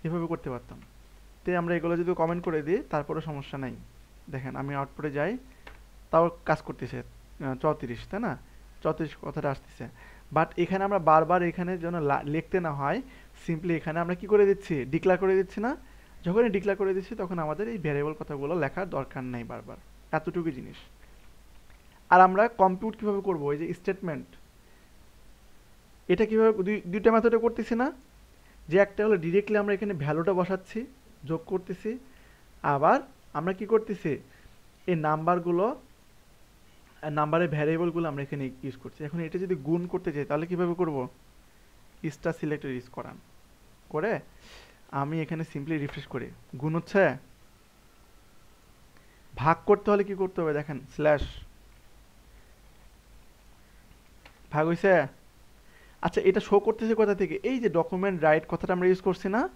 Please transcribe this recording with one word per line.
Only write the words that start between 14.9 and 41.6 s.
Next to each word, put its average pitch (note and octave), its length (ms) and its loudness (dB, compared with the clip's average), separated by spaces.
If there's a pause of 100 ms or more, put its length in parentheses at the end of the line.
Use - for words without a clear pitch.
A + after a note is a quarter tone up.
করে F#3+ 160 4
দিচ্ছি F#3 260 -4
না? C#4+ 100 -2 (480)
যখনই A3 320 4
declare G3 260 0
করে F#3+ 120 2
দিচ্ছি F#3+ 180 -6 (100)
তখন F3+ 160 -4
আমাদের D#3 300 -4
এই A#3 100 -6
variable D3 420 -2
কথাগুলো D3 420 -6
লেখার F3 340 -4
দরকার C3 280 -6 (100)
নাই A#2 180 -8
বারবার, A2+ 240 -14 (360)
এতটুকু D#3+ 460 -2
জিনিস। - 200 -16 (1300)
আর F3+ 100 10
আমরা F#3+ 280 6 (140)
compute F#3+ 380 2
কিভাবে G3+ 280 -2
করব? D#3+ 140 0 (100)
এই D3 80 -2
যে E3+ 200 -4
statement, F#3 480 -6 (1800)
এটা G#3+ 180 2
কিভাবে A3 360 4
দুই, G#3+ 100 0 (160)
দুইটা G#3 220 6
মেথডে A3+ 320 4
করতেছি A3+ 360 -2
না? D4+ 100 -2 (800)
যে E3+ 80 2
একটা G3+ 280 2
হলো G#3+ 180 4
directly G3+ 380 2
আমরা G3+ 120 0
এখানে G3+ 200 -4
ভ্যালুটা D#3 460 0
বসাচ্ছি, F#3+ 460 -4 (440)
যোগ D#3+ 100 -2 (120)
করতেছি, F#3+ 380 -6 (720)
আবার D3 360 6 (400)
আমরা F3 200 0
কি G#3+ 80 -6
করতেছি? G#3+ 460 2 (800)
এই F3 60 4 (120)
নাম্বারগুলো, E3+ 600 2
আহ, - 1400 -14
নাম্বারের D3+ 460 2
ভ্যারিয়েবলগুলো E3 540 0
আমরা C#3 120 -6
এখানে C#3 220 -6 (200)
ইউজ C3 180 -8
করছি। - 220 -14
এখন D3+ 160 -6
এটা E3 240 -4
যদি F3+ 100 -2
গুণ D#3+ 280 0 (100)
করতে F3+ 200 -4
চাই C#3+ 180 -4
তাহলে D3+ 160 0
কিভাবে F3 360 -2
করব? C#3+ 260 -2 (1040)